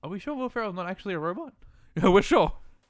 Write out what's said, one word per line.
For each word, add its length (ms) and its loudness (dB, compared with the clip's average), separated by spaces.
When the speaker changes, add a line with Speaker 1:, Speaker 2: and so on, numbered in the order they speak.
Speaker 1:
Are 60 -10
we 100 -8
sure 160 -8
Will 140 -6
Ferrell's 260 -6
not 120 -6
actually 280 -8
a 40 -4
robot? 340 -6
Speaker 2:
<laughs> 200 -20
Yeah, 140 4
we're 120 8
sure. 320 4